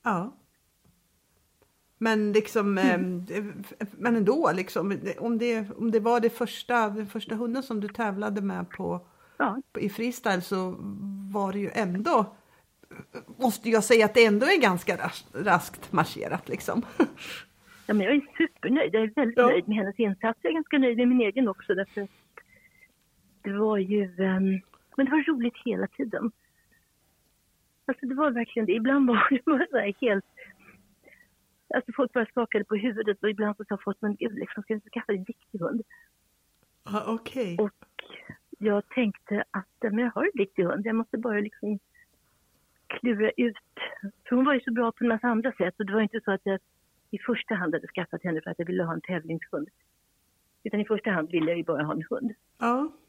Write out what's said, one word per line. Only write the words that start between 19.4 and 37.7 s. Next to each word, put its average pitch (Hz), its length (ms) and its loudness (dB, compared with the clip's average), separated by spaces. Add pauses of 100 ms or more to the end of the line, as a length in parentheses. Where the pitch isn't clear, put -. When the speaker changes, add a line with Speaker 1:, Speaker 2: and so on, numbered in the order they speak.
Speaker 2:
nöjd 175 200 4
med 208 100 0
hennes 196 220 -2
insats. 220 420 0
Jag - 80 0
är 240 40 0
ganska 311 240 0
nöjd 254 200 4
med 247 100 4
min 247 140 6
egen 226 260 2
också, - 280 -2
därför 196 260 -4
att 196 80 -8 (1300)
det 202 120 -6
var 214 240 2
ju, 202 260 2
ehm, 190 580 2 (360)
men 269 80 6
det 262 60 -2
var 302 120 4 (100)
roligt 240 200 0 (120)
hela 196 220 0
tiden. 226 440 -4 (1600)
Alltså, 269 180 -6
det 262 100 -4
var 294 160 2
verkligen 233 340 -2
det. 185 80 2
Ibland 262 340 4
var 226 220 4
<laughs> - 20 4
det 262 140 2
bara 302 240 4
så 269 80 -2
här 202 240 0
helt... 208 240 2 (1500)
Alltså, 247 200 -2
folk 254 180 0
bara 240 120 2
skakade 220 380 0
på 214 120 -2
huvudet 208 480 -2
och 208 60 2
ibland 214 280 -2
så 214 80 -12
sa 202 180 -4
folk, 196 160 -4
"Men 208 160 -2
gud, 220 180 -4
liksom, 202 300 -8
ska - 100 -4
vi - 20 0
inte 208 140 -10
skaffa 226 240 -6
en 190 120 -4
riktig - 340 -12
hund?" 180 220 -2 (1000)
Speaker 1:
Ja, 208 240 -4
okej. 226 520 -4
Speaker 2:
Och 208 260 -2 (760)